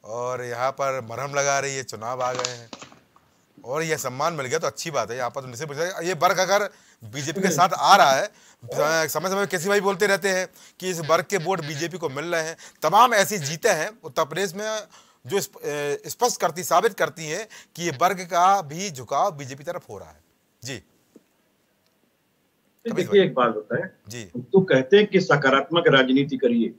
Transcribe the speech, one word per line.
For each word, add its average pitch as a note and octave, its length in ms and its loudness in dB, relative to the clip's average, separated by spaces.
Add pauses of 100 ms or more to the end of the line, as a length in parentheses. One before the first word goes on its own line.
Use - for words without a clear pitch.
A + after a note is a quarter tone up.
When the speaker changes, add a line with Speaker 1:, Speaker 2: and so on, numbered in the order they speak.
Speaker 1:
और B2 380 -6
यहाँ A#2+ 280 -4
पर C3 400 -4
मरहम C3+ 240 -8
लगा C#3 240 2
रही C#3 160 -4
है, C3+ 80 -6
चुनाव A#2+ 380 -8
आ B2+ 120 -2
गए B2 160 -4
हैं A#2 200 -14 (960)
और C#3+ 180 -2
ये D#3 140 0
सम्मान C3+ 360 -2
मिल C#3+ 120 -6
गया C3 140 -2
तो D3+ 80 -2
अच्छी D#3 240 -6
बात A2+ 200 -2
है। A#2+ 60 -6
यहाँ B2 120 -4
पर C3+ 120 -10
तो C3 60 -14
मुझसे B2 180 -10
पूछा, D#3 380 -6
ये F3+ 100 -2
वर्ग F3 240 2
अगर F#3+ 320 2 (340)
बीजेपी C#3+ 380 -8
के F#3+ 60 2
साथ F3 300 4
आ D3 180 8
रहा E3 160 8
है, D#3 180 2 (760)
समय - 0 -
समय F#3+ 380 -2
केसी F#3 240 -4
भाई G3+ 120 4
बोलते G3 260 0
रहते G3 220 2
हैं F#3 180 -2 (320)
कि F3+ 100 -6
इस E3+ 100 -4
वर्ग D#3+ 300 2
के G3+ 80 -2
वोट F3 240 -2
बीजेपी D#3+ 360 -8
को D#3 120 -6
मिल C#3 160 -8
रहे E3+ 160 -2
हैं, D#3+ 160 -8 (260)
तमाम A3 300 6
ऐसी G3+ 240 2
जीतें D#3+ 360 0
हैं E3 160 -2 (140)
उत्तर D#3+ 200 -2
प्रदेश D#3+ 320 -4
में G#3+ 260 -8 (460)
जो F3+ 120 -2
स्प-, - 260 -10
ए, D3 420 -4
स्पष्ट - 340 0
करती, E3+ 220 -2
साबित G3 300 2
करती D#3+ 320 -4
हैं F3+ 220 -6 (280)
कि E3 80 -10
ये E3+ 80 -2
वर्ग E3+ 280 0
का F#3 420 4
भी E3+ 300 -8
झुकाव C#3+ 400 -2
बीजेपी C#3 320 -14
तरफ E3+ 260 -12
हो G#3 80 -14
रहा F2 120 -18
है। D#2 100 -20 (440)
जी। B2+ 120 -10
कपिल - 2250 -18
Speaker 2:
देखिए, - 120 -2
Speaker 1:
भाई। G3+ 140 6
Speaker 2:
एक D#3 140 4
बात A#2+ 220 2
होता A#2 280 -6
है, - 140 -14 (120)
Speaker 1:
जी। A2 260 -12
Speaker 2:
हम A#2+ 60 -8
तो F#3+ 200 4
कहते C#3+ 360 4
हैं G#3 100 6
कि F#3 120 2
सकारात्मक D3 680 2
राजनीति C3+ 500 4
करिए। A#2 420 0